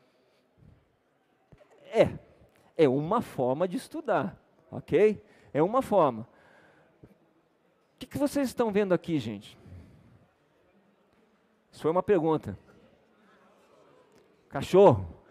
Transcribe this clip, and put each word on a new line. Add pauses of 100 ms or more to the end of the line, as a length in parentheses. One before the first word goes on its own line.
(1900)
É, (580)
é
uma
forma
de
estudar, (320)
ok? (300)
É
uma
forma. (760)
O
que
que
vocês
estão
vendo
aqui,
gente? (2000)
Isso
foi
uma
pergunta. (1900)
Cachorro. (240)